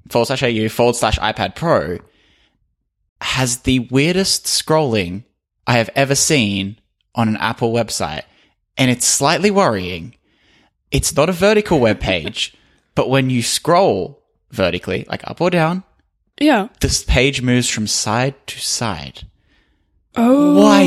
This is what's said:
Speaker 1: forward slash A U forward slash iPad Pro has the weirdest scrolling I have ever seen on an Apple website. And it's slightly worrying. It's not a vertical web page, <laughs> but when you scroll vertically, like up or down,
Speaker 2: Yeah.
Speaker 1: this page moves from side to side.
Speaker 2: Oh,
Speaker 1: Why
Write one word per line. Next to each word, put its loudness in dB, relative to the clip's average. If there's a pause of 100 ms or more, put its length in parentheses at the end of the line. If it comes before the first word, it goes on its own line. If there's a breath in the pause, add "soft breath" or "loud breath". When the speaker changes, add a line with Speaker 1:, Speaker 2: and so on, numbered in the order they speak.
Speaker 1:
forward 2
slash -4
A 2
U 0
forward 2
slash 0
iPad -4
Pro -2 (1200)
has -4
the 0
weirdest -2
scrolling -2 (420)
I 2
have 0
ever 2
seen 0 (380)
on 0
an -2
Apple -2
website. -4 (540)
And 2
it's -2
slightly 0
worrying. -2 (760)
It's -2
not 2
a -2
vertical 2
web 2
page, -6 (220)
<laughs> -20
but 0
when 2
you 0
scroll 0 (300)
vertically, -2
like -8
up -8
or 0
down, 0 (560)
Speaker 2:
Yeah. 2 (120)
Speaker 1:
this -2
page 2
moves 2
from -4
side -2 (120)
to -16
side. -8 (920)
Speaker 2:
Oh, 4
Speaker 1:
Why 8